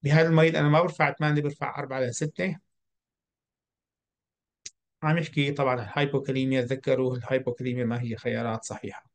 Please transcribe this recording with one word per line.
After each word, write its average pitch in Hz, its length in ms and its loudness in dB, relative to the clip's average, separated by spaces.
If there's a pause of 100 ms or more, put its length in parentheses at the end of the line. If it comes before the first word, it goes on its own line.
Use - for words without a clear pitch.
بهذا 156 240 6
المريض 160 280 6
أنا 151 140 4
ما 156 120 6
برفع 160 320 0
ثمانية، 147 280 0
برفع 143 380 -6
أربعة 131 220 -6
لستة. 156 560 -4 (2500)
عم 156 140 4
يحكي 143 340 -2
طبعًا 135 240 0
الهايبوكاليميا، 131 840 -2
تذكروا 127 560 -2
الهايبوكاليميا 123 680 -4
ما 120 160 -2
هي 113 140 -6
خيارات 117 500 -6
صحيحة. - 500 -12